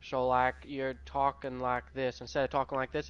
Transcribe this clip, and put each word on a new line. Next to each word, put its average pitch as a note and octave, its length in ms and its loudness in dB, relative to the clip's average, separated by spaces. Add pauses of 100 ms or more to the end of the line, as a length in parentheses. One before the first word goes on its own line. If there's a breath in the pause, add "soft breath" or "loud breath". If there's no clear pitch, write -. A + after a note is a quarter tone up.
So, C3 260 -2
like, B2+ 280 4 (100)
you're C3+ 300 -4 (100)
talking C#3 540 0
like B2 340 -2
this. B2+ 280 -2
Instead C3 220 -2
of C3 80 2
talking C#3 260 0
like C3 140 0
this D3+ 180 -4